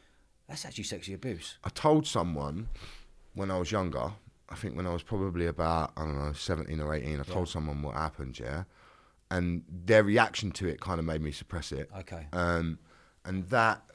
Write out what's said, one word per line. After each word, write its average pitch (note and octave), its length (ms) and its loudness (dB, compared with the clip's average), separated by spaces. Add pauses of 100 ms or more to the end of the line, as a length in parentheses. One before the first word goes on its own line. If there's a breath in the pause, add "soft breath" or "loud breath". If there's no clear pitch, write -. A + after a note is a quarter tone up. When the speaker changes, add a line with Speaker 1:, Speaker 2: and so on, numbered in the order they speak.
(480 soft breath)
Speaker 1:
"That's D3 160 -8
actually B2 200 -8
sexy F#2 300 -6
abuse"? F#2+ 500 -6
Speaker 2:
I - 60 -4
told D#3 360 6
someone E2+ 600 0 (680 loud breath)
when F#2+ 160 -2
I F#2 80 2
was F2 140 -2
younger, F2 400 0 (360)
I - 80 -10
think C2 200 -6
when F#2 100 -2
I F2 60 0
was F2 100 -4
probably F#2 440 0
about, E2 500 2
I D#2 80 -4
don't D2+ 140 -2
know, D2 140 0
seventeen D#2 480 -2
or D2+ 140 -2
eighteen, D2 260 -2
I C#2+ 60 -4
Speaker 1:
Yeah. F2+ 80 -8
Speaker 2:
told F2+ 140 0
someone D2+ 340 -2
what C#2 120 -4
happened, C#2+ 440 -4
yeah? C2+ 260 -4 (680 soft breath)
And F2 360 2
their F#2 340 8
reaction G#2+ 500 4
to F#2+ 160 -4
it D#2 120 -4
kinda F2 220 -2
made D#2+ 180 0
me D#2 120 -2
suppress - 380 -6
it. C#2+ 180 -6 (100)
Speaker 1:
Okay. E2+ 340 -12
Speaker 2:
Um, E2+ 460 2 (460 soft breath)
and F#2 260 -4
that, A2+ 340 4 (100)